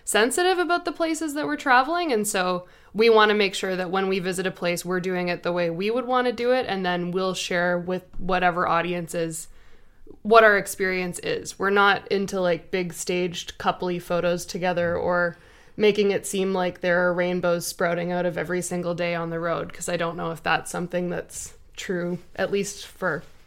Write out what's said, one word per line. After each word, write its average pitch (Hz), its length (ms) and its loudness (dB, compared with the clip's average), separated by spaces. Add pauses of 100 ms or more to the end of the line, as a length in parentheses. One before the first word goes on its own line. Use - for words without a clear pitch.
sensitive 349 540 2
about 349 260 0
the 349 80 -4
places 320 420 -4
that 294 120 -4
we're 294 100 -2
traveling. 294 560 2
And 208 140 2
so 180 420 -2 (260)
we 226 160 6
wanna 214 240 8
make 196 200 2
sure 190 220 -2
that 180 140 -4
when 190 180 0
we 190 100 2
visit 185 280 -2
a 185 40 -2
place, 175 340 -2
we're 180 160 -2
doing 180 280 -2
it 170 140 -2
the 175 100 0
way 175 160 0
we 180 220 -2
would 240 160 0
wanna 247 260 2
do 240 200 2
it, 254 160 2
and 190 180 -2
then 175 240 -2
we'll 185 240 0
share 180 420 0
with 180 280 -4 (140)
whatever 180 500 2
audiences 170 800 -2 (720)
what 220 200 8
our 208 160 8
experience 185 600 -4
is. - 380 -6
We're 190 120 0
not 202 400 4
into, 196 300 0
like, 175 300 0
big 180 220 -2
staged 180 680 -4
coupley 180 440 -2
photos 175 420 0
together 175 520 -2
or 175 400 0 (400)
making 208 340 4
it - 160 -2
seem 190 260 -2
like 180 280 -2
there 180 260 2
are 180 80 2
rainbows 175 520 0
sprouting 175 440 -2
out 180 160 0
of 170 100 -2
every 175 240 -4
single 175 340 -4
day 170 200 -2
on 165 160 -4
the 165 80 -4
road, 165 340 -4
'cause - 160 -10
I 175 80 -2
don't 170 200 -2
know 170 140 -4
if 165 120 -10
that's - 280 -4
something 175 400 -4
that's - 440 -10 (220)
true, 175 420 -4 (180)
at 190 140 -2
least - 360 -4
for, 165 360 -4 (240)